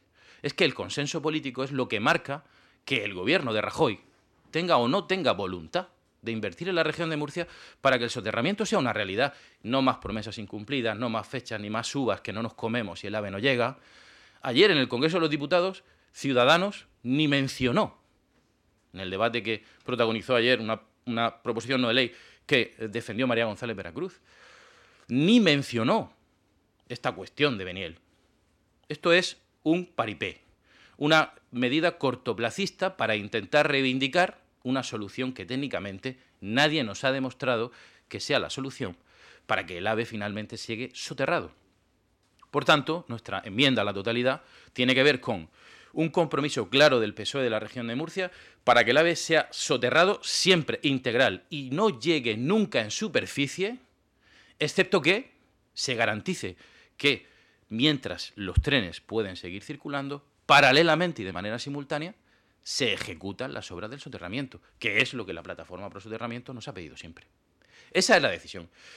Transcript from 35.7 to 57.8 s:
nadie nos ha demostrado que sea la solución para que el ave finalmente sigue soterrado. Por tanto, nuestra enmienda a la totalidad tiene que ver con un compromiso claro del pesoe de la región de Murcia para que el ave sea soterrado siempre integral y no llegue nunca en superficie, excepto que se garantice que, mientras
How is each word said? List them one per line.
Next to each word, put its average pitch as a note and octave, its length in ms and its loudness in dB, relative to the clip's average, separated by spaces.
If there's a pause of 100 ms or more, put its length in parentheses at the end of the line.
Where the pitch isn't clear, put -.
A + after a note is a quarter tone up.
nadie C#3+ 420 2
nos G2+ 200 -8
ha C3 80 2
demostrado B2 600 -2 (360)
que G#2 120 -10
sea C#3 200 0
la E2 100 -4
solución B2+ 480 -8 (480)
para G2 200 -2
que F2 120 -10
el F#2 100 -4
ave A2 180 0
finalmente G#2 520 -10
sigue A#2 360 -10
soterrado. C#3 580 -4 (960)
Por C#3+ 160 -2
tanto, D#3+ 420 2
nuestra G2 380 -8
enmienda A#2 380 2
a - 20 0
la G2+ 80 -2
totalidad A#2+ 480 -2 (320)
tiene B2+ 220 2
que C3 80 4
ver C#3 180 6
con F#2 280 -6 (440)
un D#3+ 160 0
compromiso D3 600 -2
claro C3+ 300 8
del G#2 140 -2
pesoe A2 300 -4
de A#2+ 60 0
la G#2+ 100 -2
región A#2 280 -10
de A#2 80 -6
Murcia E3+ 360 -6 (320)
para A#2+ 200 8
que G#2+ 80 4
el C3 60 6
ave E3 180 4
sea D#3 360 0
soterrado C#3 720 2
siempre E3 600 2
integral B2 640 2
y C#3 220 -8
no E3+ 280 0
llegue A#2+ 380 0
nunca D#3 440 0
en G#2+ 100 -4
superficie, E3+ 880 -4 (800)
excepto F3+ 440 2
que F#3 300 2 (420)
se - 220 -4
garantice G#2+ 600 -2 (400)
que, C#3 300 2 (420)
mientras A#2+ 640 -2